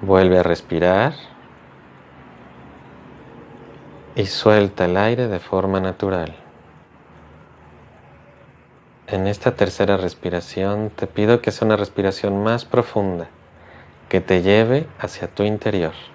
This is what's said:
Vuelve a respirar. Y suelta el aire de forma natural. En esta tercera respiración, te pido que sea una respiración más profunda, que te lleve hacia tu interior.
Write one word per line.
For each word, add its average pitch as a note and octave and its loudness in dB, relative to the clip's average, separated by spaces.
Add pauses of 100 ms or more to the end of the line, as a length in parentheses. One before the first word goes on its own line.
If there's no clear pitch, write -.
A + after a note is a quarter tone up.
Vuelve F#2+ 6
a F2+ 4
respirar. F2 2 (3000)
Y G2+ -2
suelta G#2 2
el F2+ 0
aire A#2 0
de F#2+ -4
forma F#2+ -2
natural. F#2 -4 (2750)
En F#2+ -2
esta G2+ -2
tercera G2 0
respiración, F#2+ -4
te - -10
pido A2+ 2
que - -2
sea - -2
una G#2+ 2
respiración G2+ -2
más A#2 -2
profunda, G2 -4 (800)
que F#2+ 2
te F2+ 2
lleve A2+ 4 (120)
hacia - -10
tu - -4
interior. G2+ -2 (200)